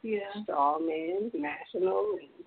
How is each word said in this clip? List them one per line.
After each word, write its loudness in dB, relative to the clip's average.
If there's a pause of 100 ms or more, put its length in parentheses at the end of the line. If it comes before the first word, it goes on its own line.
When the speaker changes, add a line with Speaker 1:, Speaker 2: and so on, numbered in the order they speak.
Speaker 1:
Yeah. 0 (240)
Speaker 2:
straw 4
man, -2
national, 0
and -18 (180)